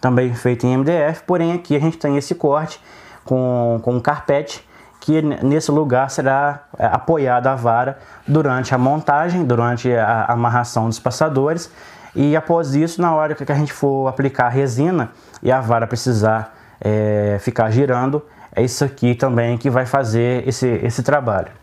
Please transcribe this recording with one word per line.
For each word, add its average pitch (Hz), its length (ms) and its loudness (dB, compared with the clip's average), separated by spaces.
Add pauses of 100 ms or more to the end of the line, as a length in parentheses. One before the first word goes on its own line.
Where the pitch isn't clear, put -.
também 127 340 2
feita 123 320 0
em 127 80 2
M 131 100 0
D 160 80 0
F, 160 320 0
porém 170 280 0
aqui 175 220 -2
a 143 60 2
gente 160 160 0
tem 143 200 -2
esse 143 180 -4
corte 156 480 -2 (420)
com, 123 580 0
com 123 120 0
um 123 60 0
carpete, 147 680 -4 (340)
que 156 220 0
n-, 151 200 -2
nesse 147 280 0
lugar 135 400 2
será, 143 540 0 (120)
é, - 100 -2
apoiada 127 680 0
a - 20 0
vara 120 440 0 (280)
durante 135 480 0
a 127 40 2
montagem, 151 680 0
durante 120 500 0
a, 110 300 0
a - 80 -2
amarração 117 560 0
dos 113 100 -4
passadores, 147 720 -2 (440)
e 147 220 2
após 156 380 0
isso, 165 260 0
na 175 140 2
hora 151 220 0
que 139 140 -8
a 147 40 2
gente 143 180 0
for 135 360 0
aplicar 131 380 0
a 117 40 0
resina 135 600 0 (300)
e 127 120 2
a 131 80 2
vara 113 260 2
precisar, 113 680 0 (260)
é, 104 600 0
ficar 113 300 0
girando, 131 520 0 (300)
é 110 100 0
isso 127 220 0
aqui 123 300 0
também 120 420 0
que 135 140 -2
vai 127 160 0
fazer 123 600 0
esse, 127 200 -2
esse 117 380 -2
trabalho. 120 480 0 (100)